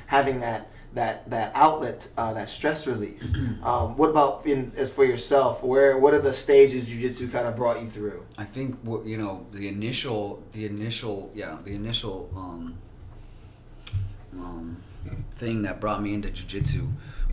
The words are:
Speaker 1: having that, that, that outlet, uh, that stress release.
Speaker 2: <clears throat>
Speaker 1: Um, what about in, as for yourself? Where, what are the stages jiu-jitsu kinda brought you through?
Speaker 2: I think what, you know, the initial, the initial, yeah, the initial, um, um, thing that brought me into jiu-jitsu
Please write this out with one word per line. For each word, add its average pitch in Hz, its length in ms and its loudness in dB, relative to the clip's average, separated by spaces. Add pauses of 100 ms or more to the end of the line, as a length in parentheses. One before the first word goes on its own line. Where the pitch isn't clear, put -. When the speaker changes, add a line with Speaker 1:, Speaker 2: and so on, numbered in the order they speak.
Speaker 1:
having 135 340 2
that, 117 300 -4 (240)
that, 113 360 -2
that 113 240 -2
outlet, 143 600 2
uh, 113 180 0
that 107 140 -6
stress - 380 -2
release. 113 560 -4
Speaker 2:
<clears throat> 131 40 -2 (160)
Speaker 1:
Um, 120 340 0
what 156 120 6
about 156 380 4
in, 131 300 0
as 135 140 -2
for 139 140 4
yourself? 127 580 4
Where, 135 360 6
what 143 160 8
are 147 40 6
the 139 140 4
stages 131 540 8
jiu-jitsu 123 420 -4
kinda 120 220 -2
brought 117 320 0
you 113 60 -8
through? 104 360 -8 (140)
Speaker 2:
I 104 60 -8
think 131 360 -8
what, 113 240 -6
you 110 140 -6
know, 95 340 -6
the 101 160 -8
initial, 107 760 -4 (100)
the 110 120 -8
initial, 104 680 -6
yeah, 90 280 -10
the 98 120 -10
initial, 104 600 -6
um, 85 440 -10 (1500)
um, 87 500 -12 (540)
thing 113 260 -2
that 95 160 -4
brought 104 240 -2
me 104 120 -2
into 104 160 -4
jiu-jitsu - 580 -2 (440)